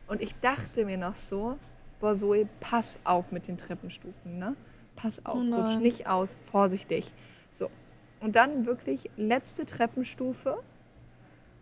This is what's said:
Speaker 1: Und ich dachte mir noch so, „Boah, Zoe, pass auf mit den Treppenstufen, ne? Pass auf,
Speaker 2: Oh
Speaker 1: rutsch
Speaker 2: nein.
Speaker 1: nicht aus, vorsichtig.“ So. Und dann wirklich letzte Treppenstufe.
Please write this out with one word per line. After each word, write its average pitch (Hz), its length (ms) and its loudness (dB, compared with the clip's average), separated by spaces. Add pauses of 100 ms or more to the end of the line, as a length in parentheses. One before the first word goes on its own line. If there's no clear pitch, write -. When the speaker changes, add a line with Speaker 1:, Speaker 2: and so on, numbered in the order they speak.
Speaker 1:
Und - 140 -4
ich 208 140 -6
dachte 240 500 0
mir 190 120 -4
noch 180 180 -4
so, 220 420 -4 (420)
„Boah, 214 160 4
Zoe, 208 320 4 (120)
pass - 460 0
auf 180 260 2
mit 175 160 -6
den 175 100 -6
Treppenstufen, 180 840 -12
ne? 220 160 -4 (400)
Pass - 300 -4
auf, 247 140 -2
Speaker 2:
Oh 247 40 0 (120)
Speaker 1:
rutsch 220 220 2
Speaker 2:
nein. - 20 0
Speaker 1:
nicht 233 280 2
aus, 190 300 0 (140)
vorsichtig.“ 196 640 2 (360)
So. - 200 -6 (500)
Und 220 160 -2
dann 254 300 6
wirklich 254 520 -4
letzte 240 480 0
Treppenstufe. 254 920 -2 (1040)